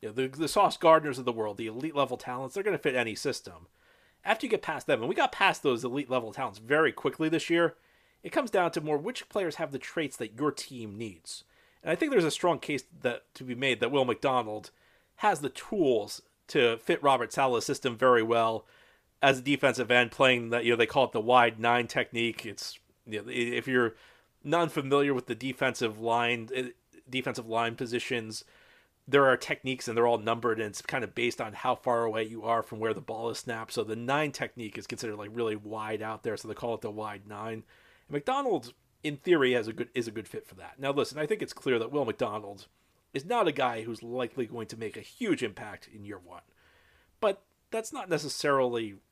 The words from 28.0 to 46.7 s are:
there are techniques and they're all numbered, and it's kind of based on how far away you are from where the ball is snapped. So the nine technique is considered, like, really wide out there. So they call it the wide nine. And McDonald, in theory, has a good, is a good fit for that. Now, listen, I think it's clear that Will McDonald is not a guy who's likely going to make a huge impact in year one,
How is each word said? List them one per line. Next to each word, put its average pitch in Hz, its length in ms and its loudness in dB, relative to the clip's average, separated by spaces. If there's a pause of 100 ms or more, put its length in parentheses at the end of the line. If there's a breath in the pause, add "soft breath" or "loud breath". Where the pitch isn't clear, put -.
there 139 180 6
are 127 120 6
techniques 131 500 -6
and 113 100 0
they're 120 100 6
all 117 100 4
numbered, 113 420 0
and 107 100 -2
it's 98 120 -12
kind 131 220 -4
of 101 100 -8
based 120 280 -2
on 110 120 -6
how 127 220 -2
far 117 280 0
away 113 200 0
you 110 200 -10
are 113 200 2
from 110 160 -10
where 110 140 0
the 98 80 -6
ball 113 280 -6
is 110 100 -6
snapped. 113 340 -8
So 117 100 -2
the 107 120 -4
nine 135 360 0
technique 117 460 -8
is - 100 -12
considered, 110 300 -8
like, 104 160 -12
really 113 220 0
wide 107 460 -6
out 110 220 -8
there. 107 140 -4
So 110 100 -12
they 107 60 -8
call 117 220 -4
it 110 60 -10
the 110 100 -6
wide 104 360 -10
nine. 110 360 -10 (440 soft breath)
And - 40 -14
McDonald, 175 600 -2 (300)
in 147 140 -4
theory, 139 360 4
has 117 140 2
a 110 60 -6
good, 117 200 -6
is 117 140 -2
a 113 40 -10
good 107 160 -10
fit - 200 -12
for - 80 -20
that. 90 240 -20
Now, 135 140 -2
listen, 139 240 0
I 151 80 -2
think 208 160 -2
it's 131 120 -8
clear 127 260 0
that 113 120 -4
Will 127 140 0
McDonald 104 640 -4 (460)
is 139 120 -6
not 220 220 2
a - 40 2
guy 123 300 0
who's 113 200 -8
likely 123 440 -4
going 113 220 -10
to 113 100 -14
make 110 180 -8
a 107 60 -12
huge 170 420 -4
impact 104 500 -10
in 104 120 -18
year 101 180 -12
one, 87 200 -20 (760 soft breath)